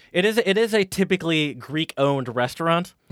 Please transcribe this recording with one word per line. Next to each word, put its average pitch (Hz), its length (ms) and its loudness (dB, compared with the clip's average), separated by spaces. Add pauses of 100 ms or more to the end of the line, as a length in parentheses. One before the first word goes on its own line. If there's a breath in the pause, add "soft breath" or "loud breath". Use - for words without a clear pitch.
(120)
it 180 140 0
is, 214 120 0
it 196 220 2
is 220 160 0
a 208 80 2
typically 165 720 0
Greek-owned 135 800 -2
restaurant. 165 580 0 (180)